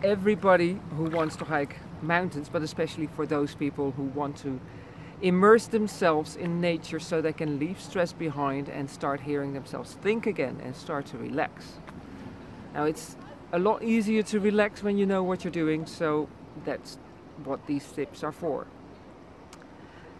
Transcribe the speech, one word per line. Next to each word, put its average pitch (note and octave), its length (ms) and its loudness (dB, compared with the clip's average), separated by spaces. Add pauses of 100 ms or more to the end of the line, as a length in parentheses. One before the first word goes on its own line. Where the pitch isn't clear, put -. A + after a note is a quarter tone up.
everybody G3 760 6 (180)
who D#3+ 140 0
wants D#3+ 240 2
to E3+ 100 -6
hike D3 300 0 (260)
mountains, D#3 480 0
but E3 140 0
especially D#3+ 420 -2
for D3+ 220 -4
those D3 260 0
people C#3+ 380 -2
who C3+ 140 -4
want C#3+ 320 -4
to C3 220 -6 (600)
immerse G3 460 8
themselves F3 680 2
in E3+ 240 -2
nature E3 400 0
so E3 220 0
they D#3 120 0
can D3 260 -2
leave E3+ 200 -2
stress E3+ 340 0
behind C#3+ 540 -2
and C#3 220 -6
start C#3 320 -2
hearing C#3 320 -2
themselves C3 480 -8
think A3 240 2
again D#3 380 0
and C3 120 -8
start C#3+ 300 -4
to B2+ 140 -10
relax. B2 540 -4 (1000)
Now, D3 120 0
it's - 300 -2 (360)
a F3 80 2
lot G#3 240 4
easier A3 400 4
to G#3+ 160 0
relax G#3 420 4
when G3+ 160 2
you G3+ 80 6
know F#3+ 160 4
what F#3 220 0
you're F3 80 -2
doing, D#3 340 0
so D3+ 440 0 (360)
that's - 320 -8 (480)
what C3+ 200 -4
these C#3+ 260 -2
tips - 320 -4
are D3+ 80 -2
for. D3+ 360 -4 (1500)